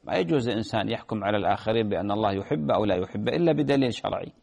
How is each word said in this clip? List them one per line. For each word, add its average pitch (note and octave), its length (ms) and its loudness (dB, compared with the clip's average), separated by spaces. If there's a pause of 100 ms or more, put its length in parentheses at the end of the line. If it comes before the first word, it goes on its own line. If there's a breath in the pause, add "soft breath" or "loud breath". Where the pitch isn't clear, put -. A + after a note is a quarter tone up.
ما - 120 -6
يجوز E3 340 0
الإنسان G#2+ 400 -4
يحكم A2 340 -6
على G#2 140 0
الآخرين G#2 520 0
بأن F#2+ 220 -2
الله G#2 200 0
يحب G2 400 -2
أو G#2 140 6
لا G2 100 2
يحب G#2 320 -4
إلا D#3 240 4
بدليل C#3 420 2
شرعي. F#2+ 380 -6 (120)